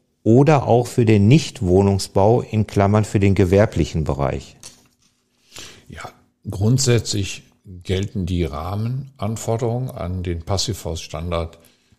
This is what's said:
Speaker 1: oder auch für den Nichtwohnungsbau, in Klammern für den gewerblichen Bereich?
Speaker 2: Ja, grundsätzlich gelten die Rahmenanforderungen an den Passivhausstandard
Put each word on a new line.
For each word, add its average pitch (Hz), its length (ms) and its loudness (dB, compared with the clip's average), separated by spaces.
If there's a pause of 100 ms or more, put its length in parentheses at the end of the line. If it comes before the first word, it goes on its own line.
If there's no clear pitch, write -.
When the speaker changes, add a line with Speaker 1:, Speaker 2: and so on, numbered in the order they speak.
(240)
Speaker 1:
oder 135 440 4
auch 117 200 2
für 123 180 0
den 104 220 6
Nichtwohnungsbau, 98 1120 2
in 107 240 -4
Klammern 104 400 2
für - 140 -2
den 98 160 2
gewerblichen 95 720 2
Bereich? 67 500 -6 (1300)
Speaker 2:
Ja, - 220 -18 (400)
grundsätzlich 107 960 0 (220)
gelten 95 600 -6
die 87 180 -2
Rahmenanforderungen 113 1500 -6
an 92 320 -8
den 87 220 -6
Passivhausstandard 85 1160 -6 (400)